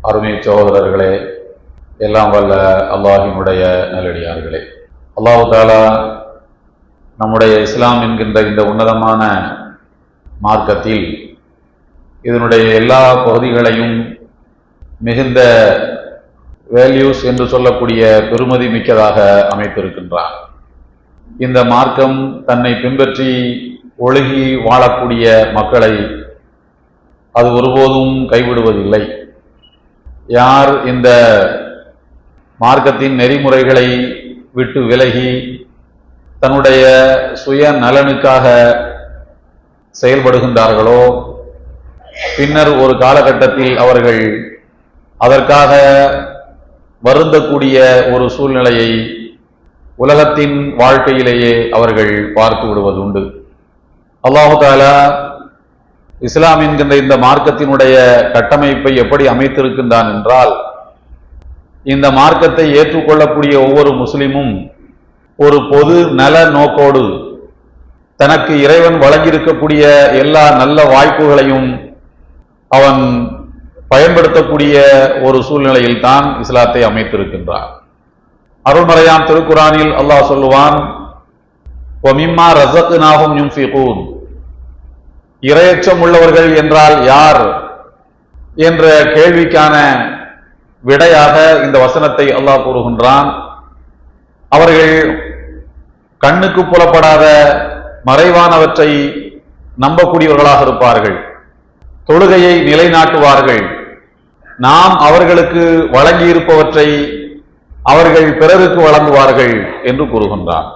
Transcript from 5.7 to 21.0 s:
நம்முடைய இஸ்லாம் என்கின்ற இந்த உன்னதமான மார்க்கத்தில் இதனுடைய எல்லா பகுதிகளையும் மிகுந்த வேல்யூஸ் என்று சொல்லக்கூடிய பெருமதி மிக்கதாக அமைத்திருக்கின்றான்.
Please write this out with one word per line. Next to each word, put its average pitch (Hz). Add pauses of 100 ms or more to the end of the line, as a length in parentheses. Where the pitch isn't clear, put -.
நம்முடைய 110
இஸ்லாம் 120
என்கின்ற 110
இந்த 104
உன்னதமான 110 (880)
மார்க்கத்தில் 107 (840)
இதனுடைய 117
எல்லா 127
பகுதிகளையும் 117 (800)
மிகுந்த 123 (1300)
வேல்யூஸ் 135
என்று 123
சொல்லக்கூடிய 117
பெருமதி 123
மிக்கதாக 107
அமைத்திருக்கின்றான். 92 (1040)